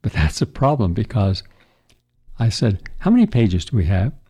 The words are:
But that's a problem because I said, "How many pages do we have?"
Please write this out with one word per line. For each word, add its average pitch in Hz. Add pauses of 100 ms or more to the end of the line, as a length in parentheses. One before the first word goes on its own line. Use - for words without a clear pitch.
But -
that's 76
a 190
problem 131
because 101 (960)
I 113
said, 107
"How 190
many 240
pages 104
do -
we 87
have?" 98 (180)